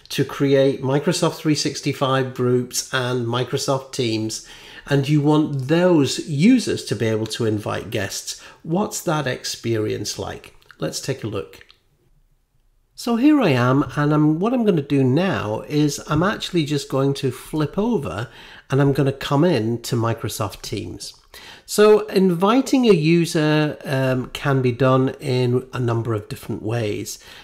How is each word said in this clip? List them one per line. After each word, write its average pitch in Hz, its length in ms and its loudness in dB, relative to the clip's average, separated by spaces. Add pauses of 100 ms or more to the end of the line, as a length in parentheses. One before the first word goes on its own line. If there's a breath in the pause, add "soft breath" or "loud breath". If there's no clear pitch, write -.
to 139 160 -2
create 135 560 2
Microsoft 147 540 0
three 156 200 0
sixty-five 135 800 -2
groups 123 580 -2
and 127 360 -2
Microsoft 127 640 -2
Teams, 110 560 -4 (400 loud breath)
and 139 200 2
you 151 140 4
want 143 460 0
those 165 600 2
users 175 580 2
to - 100 -4
be 110 100 -2
able 110 220 0
to 117 180 -4
invite 104 460 -4
guests, - 500 -6 (220 loud breath)
what's 196 380 -4
that 151 260 -2
experience 110 880 -4
like? 90 380 -12 (240)
Let's 160 200 -6
take - 240 -6
a 117 40 -6
look. - 400 -10 (1300)
So 233 200 -2
here 294 240 6
I 220 100 4
am, 131 360 4 (100)
and 147 160 2
I'm, 151 280 4
what 220 140 0
I'm 240 120 2
gonna 180 160 2
do 135 220 2
now 127 640 0
is 147 400 0
I'm 156 160 0
actually 190 420 -2
just 139 240 -4
going 139 260 0
to 135 160 -2
flip - 460 -4
over 139 500 -2 (440 loud breath)
and 135 100 2
I'm 139 100 4
gonna 135 220 2
come 143 300 0
in 117 400 0
to - 120 -4
Microsoft 110 680 -4
Teams. 98 500 -10 (520 loud breath)
So 214 420 6
inviting 208 800 2
a 208 40 10
user, 151 920 2
um, 131 460 -2
can 135 300 0
be 127 100 2
done 131 380 2 (100)
in 127 520 0
a - 80 -8
number 117 340 -2
of 104 140 -6
different - 360 -10
ways. 104 560 -6 (240 loud breath)